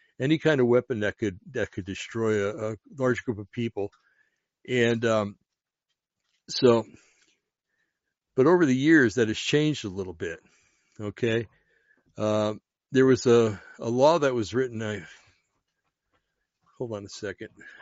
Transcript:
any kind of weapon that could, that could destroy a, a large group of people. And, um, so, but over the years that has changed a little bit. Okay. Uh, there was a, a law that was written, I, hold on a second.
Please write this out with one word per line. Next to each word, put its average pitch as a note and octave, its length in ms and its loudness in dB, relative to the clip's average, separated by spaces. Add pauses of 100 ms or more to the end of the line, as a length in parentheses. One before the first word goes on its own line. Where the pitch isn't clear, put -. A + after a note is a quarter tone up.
(180)
any D3 180 0
kind D#3 240 2
of B2 60 4
weapon A#2+ 340 0
that G#2 160 -4
could, G2 220 -4 (140)
that A2 180 -4
could F#2+ 140 -10
destroy G#2+ 600 -4
a, G#2+ 280 -6
a G#2+ 40 -12 (200)
large B2+ 280 0
group G#2+ 140 -6
of G#2 120 -16
people. A2 400 -6 (800)
And, A#2 340 2
um, G#2+ 320 0 (1120)
so, A#2 360 2 (1500)
but C3 100 4
over F3 200 4
the B2+ 100 2
years C3+ 400 4
that A#2 120 2
has G#2+ 100 -4
changed D3+ 480 -2
a G#2 40 -6
little F#2 240 -10
bit. E2 260 -10 (600)
Okay. A2+ 480 -4 (680)
Uh, G#2+ 360 0 (380)
there C3 160 6
was C3 180 4
a, A#2 340 4 (200)
a A#2+ 100 -8
law C#3+ 300 4
that C3+ 160 0
was G2+ 180 -4
written, A#2 300 -4
I, G#2 200 -8 (1700)
hold A#2 160 -8
on G2+ 120 -10
a F#2+ 40 -18
second. G2+ 400 -14 (320)